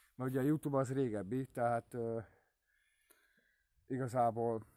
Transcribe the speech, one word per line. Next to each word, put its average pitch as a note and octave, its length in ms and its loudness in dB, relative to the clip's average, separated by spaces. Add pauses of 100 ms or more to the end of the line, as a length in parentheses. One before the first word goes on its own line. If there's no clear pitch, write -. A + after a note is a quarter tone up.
(160)
Mert B2+ 140 -4
ugye C3 100 0
a B2+ 40 2
YouTube D3 340 2
az C3 160 2
régebbi, B2 520 -2
tehát, A#2+ 480 0
ö, A2+ 260 -2 (1700)
igazából, A#2 800 0 (120)